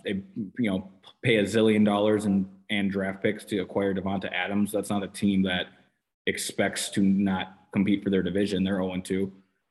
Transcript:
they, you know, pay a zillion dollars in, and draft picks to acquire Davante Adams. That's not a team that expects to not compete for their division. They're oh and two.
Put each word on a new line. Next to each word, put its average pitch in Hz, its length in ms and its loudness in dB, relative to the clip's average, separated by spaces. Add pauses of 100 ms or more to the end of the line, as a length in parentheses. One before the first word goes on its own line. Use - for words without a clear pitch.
they, 98 180 -4 (380)
you 110 100 2
know, - 220 -4 (300)
pay 117 160 4
a 101 40 4
zillion 107 420 4
dollars 104 420 4
in, 98 220 2 (200)
and 101 220 0
draft 95 320 -4
picks 107 220 -2
to 101 160 -4
acquire 98 340 -2
Davante 95 380 -4
Adams. 101 400 -2
That's 101 180 -2
not 101 140 -2
a 92 40 -8
team 98 340 0
that 90 240 0 (600)
expects - 640 -2
to 107 100 -2
not 98 540 2 (180)
compete 98 300 0
for 98 80 -2
their 92 140 2
division. 95 400 -2
They're 95 160 0
oh 92 120 -2
and 92 120 -6
two. 95 280 -2 (380)